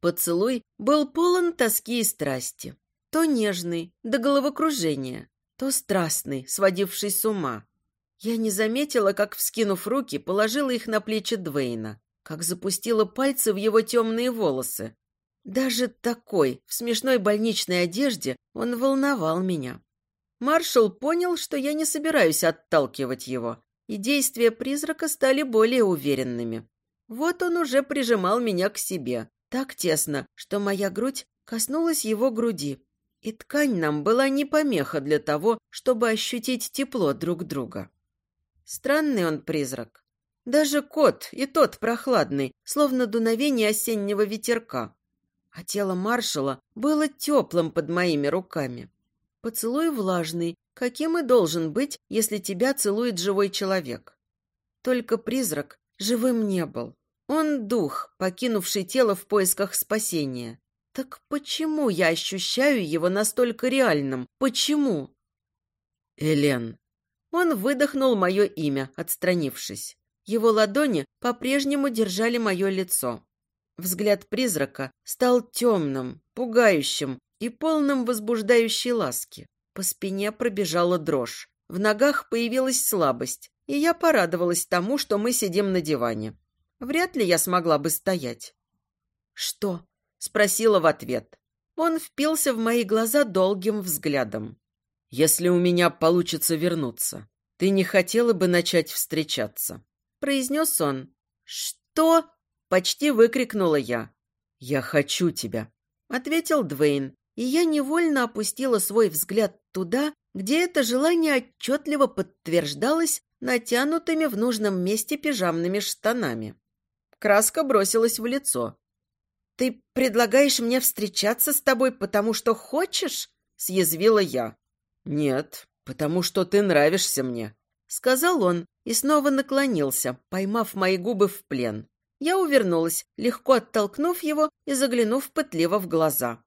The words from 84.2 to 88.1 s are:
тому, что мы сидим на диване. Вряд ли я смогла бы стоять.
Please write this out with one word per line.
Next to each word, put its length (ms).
тому, 320
что 180
мы 160
сидим 400
на 80
диване. 580
Вряд 380
ли 80
я 140
смогла 400
бы 120
стоять. 640